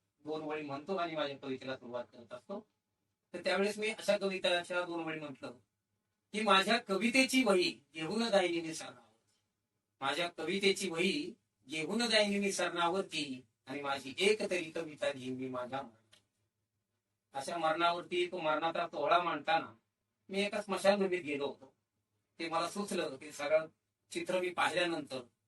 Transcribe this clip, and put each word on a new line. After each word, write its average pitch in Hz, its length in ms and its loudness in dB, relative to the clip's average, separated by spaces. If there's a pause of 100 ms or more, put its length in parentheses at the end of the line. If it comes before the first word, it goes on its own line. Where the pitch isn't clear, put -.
(240)
दोन 156 180 -6
ओळी 151 200 -6
म्हणतो 147 340 -4
आणि 170 200 -2
माझ्या 143 220 -2
कवितेला 131 380 -6
सुरुवात 120 360 -8
करत 117 200 -20
असतो. - 360 -10 (680)
तर 180 100 -8
त्यावेळेस 196 340 0
मी 214 100 -2
अशा 208 280 2
कवितेच्या 180 680 0
दोन 170 220 -6
ओळी 156 160 -6
म्हटलं 139 320 -10 (800)
की, 202 80 -2
"माझ्या 202 380 6
कवितेची 240 680 4
वही 185 360 4 (140)
घेऊन 196 340 -2
जाईन 175 380 4
मी 160 80 -6
सरणावरती, - 540 -16 (720)
माझ्या 139 280 -2
कवितेची 190 640 0
वही 165 440 0 (340)
घेऊन 160 380 -2
जाईन 208 340 4
मी 196 120 2
सरणावरती, 170 920 -2 (220)
आणि 143 140 -8
माझी 135 380 -4
एक 208 320 4
तरी 170 200 -2
कविता 151 420 -4
घेईन 127 260 -6
मी 131 100 -6
माझ्या 127 340 -6
मरणावरती." - 380 -20 (1120)
अशा 135 240 -4
मरणावरती, 175 760 2
तो 180 80 -6
मरणाचा 165 460 0
सोहळा 165 360 2
मांडताना 156 540 -2 (520)
मी 196 120 -2
एका 208 220 -2
स्मशानभूमीत 190 600 4
गेलो 139 220 -2
होतो. - 280 -12 (640)
ते 165 100 -6
मला 160 200 0
सुचलं, 180 520 -4
ते 151 120 -14
सगळं 156 340 2 (440)
चित्र 175 300 -2
मी 180 80 -2
पाहिल्यानंतर 160 720 0 (280)